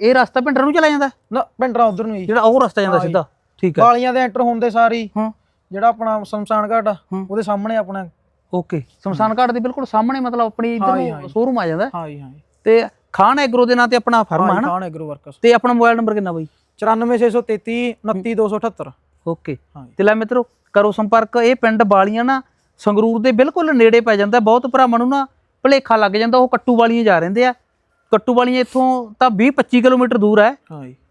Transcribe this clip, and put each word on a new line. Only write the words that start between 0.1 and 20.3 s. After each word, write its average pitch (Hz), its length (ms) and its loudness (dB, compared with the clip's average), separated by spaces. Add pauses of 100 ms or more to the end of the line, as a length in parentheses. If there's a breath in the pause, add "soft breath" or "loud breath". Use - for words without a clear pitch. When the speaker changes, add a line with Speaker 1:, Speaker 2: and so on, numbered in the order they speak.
Speaker 1:
ਰਸਤਾ 254 260 0
ਭਿੰਡਰਾਂ 262 260 0
ਨੂੰ 294 80 0
ਚਲਾ 311 140 2
ਜਾਂਦਾ? 285 220 0 (220)
Speaker 2:
ਨਾ, 247 120 -4 (160)
ਭਿੰਡਰਾਂ 240 260 0
ਉੱਧਰ 214 200 -4
ਨੂੰ 220 120 -8
ਜੀ। 180 80 -8
Speaker 1:
ਜਿਹੜਾ 226 140 0
ਉਹ 226 200 4
ਰਸਤਾ 214 220 0
ਜਾਂਦਾ 180 160 0
Speaker 2:
ਹਾਂ 147 60 -2
ਜੀ। 165 40 -4
Speaker 1:
ਸਿੱਧਾ, 165 160 0 (380)
ਠੀਕ 170 160 -2
ਹੈ। - 60 4
Speaker 2:
ਬਾਲੀਆਂ 240 280 2
ਦੇ 262 80 0
ਐਂਟਰ 247 200 -2
ਹੁੰਦੇ 240 300 -2
ਸਾਰ 226 220 2
ਹੀ 226 240 -6
Speaker 1:
ਹਾਂ। 220 140 -4 (400)
Speaker 2:
ਜਿਹੜਾ 196 180 -2
ਆਪਣਾ 220 340 -4
ਸ਼ਮਸ਼ਾਨ 208 480 -4
ਘਾਟ 220 180 -2
ਆ, 208 40 0
Speaker 1:
ਹਾਂ। 190 380 -10
Speaker 2:
ਉਹਦੇ 214 120 -4
ਸਾਹਮਣੇ 208 340 -4
ਆਪਣਾ। 190 320 -6 (440)
Speaker 1:
ਓਕੇ, 175 280 -6
ਸ਼ਮਸ਼ਾਨ 208 580 -4
ਘਾਟ 254 140 2
ਦੇ 240 80 -4
ਬਿਲਕੁਲ 254 260 -6
ਸਾਹਮਣੇ, 233 340 -2
ਮਤਲਬ, 240 200 -4
ਆਪਣੀ 233 340 -4
ਇੱਧਰ 208 140 -2
Speaker 2:
ਹਾਂ 254 80 0
ਜੀ, - 80 -2
Speaker 1:
ਨੂੰ - 80 -6
Speaker 2:
ਹਾਂ 147 100 -12
ਜੀ। - 60 -16
Speaker 1:
ਸ਼ੋਰੂਮ 240 300 -2
ਆ 185 80 -4
ਜਾਂਦਾ। 180 280 -4
Speaker 2:
ਹਾਂ 165 140 -10
ਜੀ, 147 120 -16
ਹਾਂ 131 100 -18
ਜੀ। 147 100 -20 (240)
Speaker 1:
ਤੇ 226 180 4 (300)
ਖਾਨ 233 260 2
ਐਗਰੋ 247 280 0
ਦੇ 247 80 0
ਨਾਂ 240 140 2
ਤੇ 240 80 0
ਆਪਣਾ 233 260 0
ਫਰਮ 170 200 -2
Speaker 2:
ਹਾਂ 190 60 2
Speaker 1:
ਹੈ 185 60 0
Speaker 2:
ਜੀ, 202 60 0
Speaker 1:
ਨਾ? 254 80 -4
Speaker 2:
ਖਾਨ 180 140 -4
ਐਗਰੋ 160 240 -12
ਵਰਕਸ। 147 360 -16
Speaker 1:
ਤੇ 233 100 6
ਆਪਣਾ 240 200 2
ਮੋਬਾਈਲ 233 240 4
ਨੰਬਰ 220 180 -2
ਕਿੰਨਾ 196 180 -4
ਬਾਈ? 160 140 -8 (340)
Speaker 2:
ਚੁਰਾਨਵੇਂ 226 380 0
ਛੇ 233 120 2
ਸੌ 240 100 -2
ਤੇਤੀ, 233 520 -6
ਉਨੱਤੀ 214 420 -6
ਦੋ 214 140 0
ਸੌ 214 100 -4
ਅਠੱਤਰ। 208 320 -8 (360)
Speaker 1:
ਓਕੇ। 165 300 -8 (200)
Speaker 2:
ਹਾਂ 135 100 -20
ਜੀ। - 100 -20
Speaker 1:
ਤੇ 196 80 0
ਲੈ 214 100 4
ਮਿੱਤਰੋ, 226 300 -2 (300)